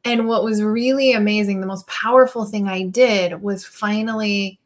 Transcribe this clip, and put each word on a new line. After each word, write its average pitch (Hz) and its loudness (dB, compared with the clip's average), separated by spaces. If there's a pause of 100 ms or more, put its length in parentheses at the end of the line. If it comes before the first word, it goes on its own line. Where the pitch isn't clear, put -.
And 233 0
what 220 0
was 214 0
really 254 2
amazing, 208 0
the 190 -6
most 190 -8
powerful 240 2
thing 208 -4
I 190 -4
did 185 2
was 202 -6
finally 208 -4